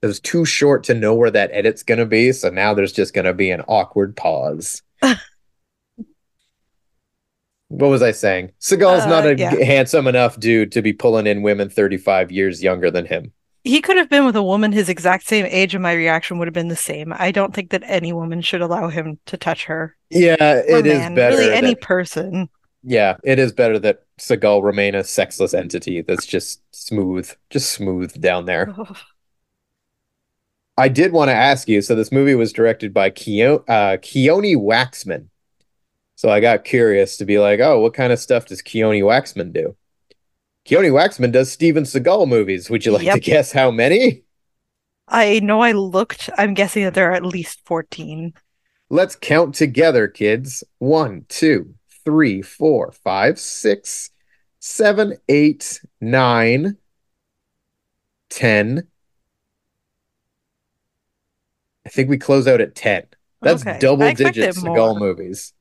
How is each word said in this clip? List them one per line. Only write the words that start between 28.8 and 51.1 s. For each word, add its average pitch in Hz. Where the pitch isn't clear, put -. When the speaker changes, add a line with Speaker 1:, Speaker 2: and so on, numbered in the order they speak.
Speaker 1:
I 131
did 151
wanna 147
ask 127
you, 104
so 120
this 110
movie 139
was 113
directed 113
by 98
Keo-, 110
uh, 101
Keone 165
Waxman. 110
So -
I 104
got 113
curious 107
to 104
be 101
like, 104
"Oh, 135
what 113
kind 123
of 117
stuff 120
does -
Keone 110
Waxman 101
do?" 80
Keone 170
Waxman 135
does 131
Steven 160
Seagal 156
movies. 95
Would 113
you 113
like 104
to 170
Speaker 2:
Yep. 104
Speaker 1:
guess 147
how 131
many? 143
Speaker 2:
I 220
know 208
I 233
looked. 196
I'm 202
guessing 196
that 185
there 185
are 185
at 175
least 180
fourteen. 160
Speaker 1:
Let's 180
count 151
together, 135
kids. 113
One, 131